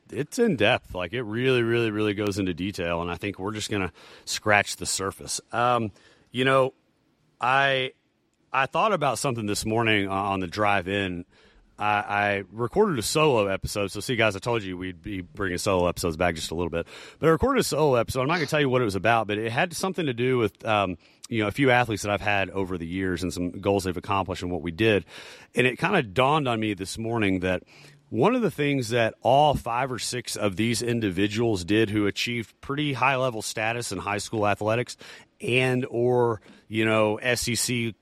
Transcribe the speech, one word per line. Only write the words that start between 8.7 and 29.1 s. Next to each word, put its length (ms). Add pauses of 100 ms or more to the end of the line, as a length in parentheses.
about 280
something 260
this 200
morning 420
o-, 40
on 280
the 80
drive 400
in. 380 (540)
I, 60
I 640
recorded 460
a 60
solo 420
episode. 460
So, 80
see, 160
guys, 200
I 40
told 240
you 160
we'd 240
be 180
bringing 380
solo 280
episodes 300
back 160
just 160
a 60
little 160
bit. 160 (320)
But 80
I 20
recorded 300
a 40
solo 340
episode. 240
I'm 60
not 100
gonna 100
tell 140
you 80
what 120
it 40
was 100
about, 320
but 100
it 140
had 240
something 320
to 60
do 260
with, 260
um, 320 (320)
you 140
know, 40
a 40
few 180
athletes 340
that 80
I've 100
had 280
over 300
the 80
years 340
and 100
some 280
goals 240
they've 120
accomplished 460
and 100
what 120
we 80
did. 340 (480)
And 140
it 100
kinda 240
dawned 460
on 120
me 140
this 240
morning 440
that 200 (480)
one 240
of 80
the 80
things 400
that 320